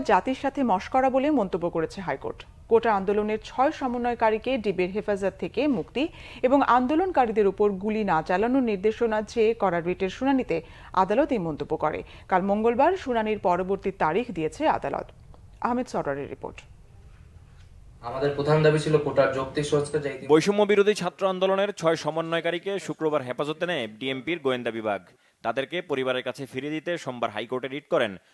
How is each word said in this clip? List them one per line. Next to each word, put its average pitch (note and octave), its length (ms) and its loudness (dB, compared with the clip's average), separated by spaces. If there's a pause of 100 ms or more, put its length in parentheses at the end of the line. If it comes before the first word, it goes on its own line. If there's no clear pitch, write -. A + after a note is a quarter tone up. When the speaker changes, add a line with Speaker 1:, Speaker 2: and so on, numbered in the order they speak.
Speaker 1:
জাতির B3+ 420 2
সাথে C#4 200 -2
মশকরা B3 480 2
বলে C4 200 2
মন্তব্য F#3 400 0
করেছে E3 300 -4
হাইকোর্ট। - 400 -6 (280)
কোটা A3+ 260 4
আন্দোলনের G#3 500 0
ছয় C#4+ 280 0
সমন্বয়কারীকে A#3+ 880 0
ডিবির F#3 320 -2
হেফাজত G3 480 -2
থেকে F3+ 280 -4
মুক্তি B3+ 420 -2 (340)
এবং C4 200 6
আন্দোলনকারীদের B3+ 840 2
উপর G#3 240 2
গুলি G#3+ 340 -2
না F3 180 2
চালানোর A3+ 400 2
নির্দেশনা A3 600 0
চেয়ে A3 320 2
করা F#3 260 0
রিটের F3+ 380 -2
শুনানিতে C4 380 0 (360)
আদালত G#3+ 400 2
এই A#3 60 2
মন্তব্য D#3 380 -4
করে। D3+ 240 -2 (280)
কাল F#3 140 4
মঙ্গলবার A3+ 540 2
শুনানির A3 420 -2
পরবর্তী F#3 600 0
তারিখ F3+ 320 0
দিয়েছে E3 380 -4
আদালত। - 380 -2 (540)
আহমেদ A#3+ 260 0
সরোয়ারের C#3+ 440 -6
রিপোর্ট। - 260 -12 (1400)
Speaker 2:
আমাদের C3+ 340 -2
প্রধান D3 280 2
দাবি D#3 160 6
ছিল D3+ 200 0
কোটার C#3 340 2
যৌক্তিক C3+ 340 -4
সংস্কার, D3 360 0
যা C#3 60 -4
ইতিমধ্যে C3+ 240 -4
Speaker 3:
বৈষম্য G#3 300 6
বিরোধী G3+ 320 4
ছাত্র F3 320 -6
আন্দোলনের F#3+ 460 0
ছয় E3 240 0
সমন্বয়কারীকে E3 840 -4
শুক্রবার D3+ 440 -2
হেফাজতে D3+ 440 -4
নেয় D#3+ 180 -2 (140)
ডিএমপির C3 400 -4
গোয়েন্দা B2+ 320 -2
বিভাগ। G#2+ 320 -4 (420)
তাদেরকে B2 380 -4
পরিবারের B2+ 460 -2
কাছে C3+ 180 -8
ফিরিয়ে C3+ 300 -8
দিতে D#3 220 -6
সোমবার A#2+ 320 -6
হাইকোর্টে A#2+ 380 -6
রিট C#3+ 200 -12
করেন B2 240 0 (220)